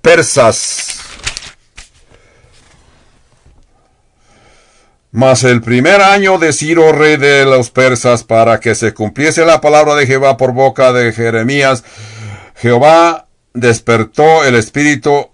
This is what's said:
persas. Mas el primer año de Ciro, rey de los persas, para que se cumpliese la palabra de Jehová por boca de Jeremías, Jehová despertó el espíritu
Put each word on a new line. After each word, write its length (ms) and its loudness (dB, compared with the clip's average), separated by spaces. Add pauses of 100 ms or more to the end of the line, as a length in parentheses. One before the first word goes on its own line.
persas. 1000 -2 (4000)
Mas 340 0
el 160 2
primer 400 0
año 380 2
de 160 -2
Ciro, 380 2
rey 260 2
de 260 2
los 240 0
persas, 560 0
para 340 2
que 160 -4
se 200 -4
cumpliese 500 -4
la 160 2
palabra 360 0
de 100 0
Jehová 320 0
por 160 -2
boca 400 0
de 180 -2
Jeremías, 720 -2 (680)
Jehová 720 2 (260)
despertó 920 0
el 100 0
espíritu 800 -2